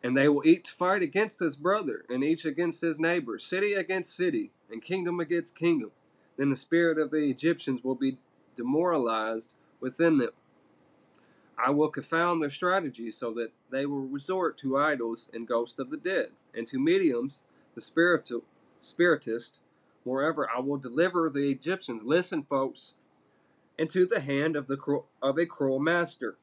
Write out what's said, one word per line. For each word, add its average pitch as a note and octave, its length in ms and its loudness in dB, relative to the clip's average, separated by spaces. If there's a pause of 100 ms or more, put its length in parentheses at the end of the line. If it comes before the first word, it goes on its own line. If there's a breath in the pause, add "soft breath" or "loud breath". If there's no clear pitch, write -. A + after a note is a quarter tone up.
"And B2+ 160 0
they C#3 100 6
will C#3+ 160 4
each E3 280 4
fight F#3 320 0
against F#3+ 380 -2
his D3 140 0
brother, E3 540 -2
and B2+ 140 -2
each D#3+ 200 0
against E3 380 -2
his D#3+ 180 -2
neighbor, D#3+ 380 0
city G3+ 360 -2
against F#3 420 -4
city, D3+ 360 -2 (160)
and A2+ 140 -12
kingdom F3 380 -2
against E3+ 360 -4
kingdom. D#3+ 360 0 (460 soft breath)
Then C#3 120 2
the C3+ 60 2
spirit E3 420 2
of D3 140 0
the D3+ 180 2
Egyptians C#3 540 -2
will C3 100 0
be C3 240 0 (380)
demoralized A#2+ 1000 0 (260 soft breath)
within D#3 380 4
them. A#2 160 2 (1200 soft breath)
I B2 140 2
will D3 200 4
confound E3 520 0
their D3 80 0
strategy C#3+ 640 -2
so A#2 240 -6
that A#2 180 -4 (160)
they C3+ 160 -2
will C#3 220 -4
resort D#3 500 -2
to C3 180 -2
idols C3 560 -2
and A#2 160 -10
ghosts A#2 300 -2
of C3 140 -8
the D#3 60 -8
dead, F3+ 360 -2 (180)
and A#2 140 -8
to C3 140 -6
mediums, C#3 640 0 (300 soft breath)
the - 40 -12
spiritual, D#3+ 640 0 (360)
spiritist. C#3+ 800 0 (440 soft breath)
Moreover, C3+ 460 -2
I A#2+ 100 -2
will C#3 180 -2
deliver E3 520 0
the C#3 220 0
Egyptians," C3+ 520 -4
listen, D#3+ 400 0
folks, - 520 -4 (840 soft breath)
into F3+ 300 2
the F#3+ 140 0
hand C#3+ 340 0
of D3 100 -4
the C3+ 120 -4
cru-, C#3 280 -2 (160)
of C3+ 160 0
a E3+ 80 2
cruel C3+ 340 -2
master D#3+ 640 -2